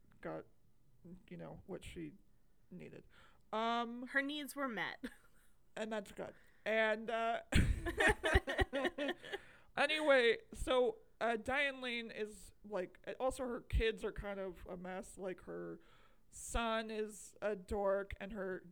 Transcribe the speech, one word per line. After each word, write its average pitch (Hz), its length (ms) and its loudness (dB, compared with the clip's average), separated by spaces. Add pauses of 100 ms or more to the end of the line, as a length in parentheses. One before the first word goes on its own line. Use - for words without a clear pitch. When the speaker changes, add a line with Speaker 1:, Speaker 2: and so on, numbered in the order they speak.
(220)
Speaker 1:
got, 160 220 -8 (880)
you 180 60 -10
know, 165 280 -12
what 185 180 -10
she 160 280 -10 (580)
needed. 165 320 -14 (520)
Um, 233 580 -2
Speaker 2:
Her 277 100 4
needs 285 340 -6
were 277 120 -2
met. 180 320 -2 (760)
Speaker 1:
And 220 160 -4
that's 208 200 -4
good. - 220 -10 (340)
And, 220 420 2
uh, 226 280 2 (140)
<laughs> - 1200 4
Speaker 2:
<laughs> - 1080 -4
Speaker 1:
anyway, 277 600 6 (160)
so, 254 420 2 (260)
uh, 233 220 2
Diane 269 380 0
Lane 233 340 -2
is, 214 140 -4 (400)
like, 190 380 -4
uh, - 120 -4
also 262 240 0
her 240 260 -4
kids 220 340 4
are 214 80 0
kind 202 280 -6
of 190 140 -4 (180)
a 160 60 -6
mess. 185 400 -8
Like, 185 280 -6
her 170 340 -8 (520)
son 226 600 -2
is 214 500 -6
a 208 140 0
dork, 196 640 0
and 202 140 -8
her 190 380 -4